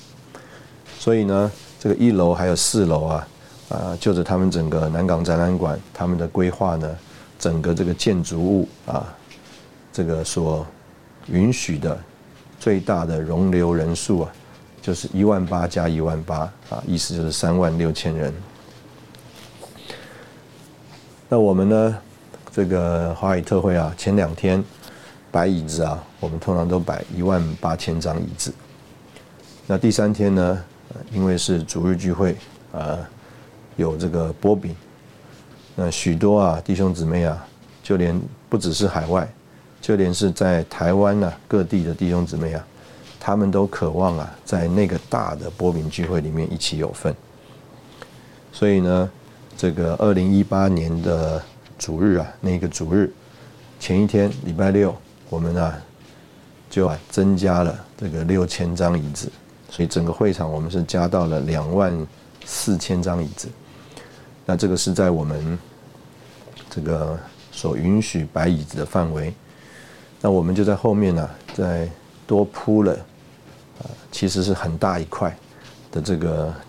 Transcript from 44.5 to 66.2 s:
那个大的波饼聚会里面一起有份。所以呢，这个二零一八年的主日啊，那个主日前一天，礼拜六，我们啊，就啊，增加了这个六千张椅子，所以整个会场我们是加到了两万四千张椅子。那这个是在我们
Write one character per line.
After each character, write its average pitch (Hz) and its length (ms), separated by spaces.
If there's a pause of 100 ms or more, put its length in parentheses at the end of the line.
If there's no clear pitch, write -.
那 95 180
个 87 220
大 - 260
的 76 160
波 90 220
饼 78 160
聚 85 160
会 82 160
里 76 100
面 80 220
一 82 60
起 - 180
有 78 160
份。 76 220 (1400)
所 104 160
以 98 120
呢， 90 300 (460)
这 90 160
个 82 220
二 104 180
零 92 180
一 98 140
八 98 240
年 82 320
的 80 420 (360)
主 80 240
日 98 140
啊， 80 100 (160)
那 92 160
个 87 100
主 80 240
日 98 180 (720)
前 95 220
一 104 40
天， 101 240 (140)
礼 87 80
拜 95 180
六， 98 240 (360)
我 82 80
们 85 180
啊， 80 260 (840)
就 95 180
啊， 80 120 (100)
增 98 260
加 90 280
了 85 120 (220)
这 98 140
个 80 140
六 92 220
千 85 300
张 87 220
椅 73 140
子， - 180 (380)
所 - 160
以 82 40
整 85 160
个 85 80
会 104 200
场 80 180
我 78 80
们 80 120
是 90 140
加 87 220
到 90 200
了 78 140
两 78 340
万 87 320 (400)
四 - 320
千 90 240
张 87 200
椅 76 140
子。 - 120 (960)
那 92 100
这 98 120
个 92 80
是 95 180
在 92 160
我 80 140
们 76 340 (1120)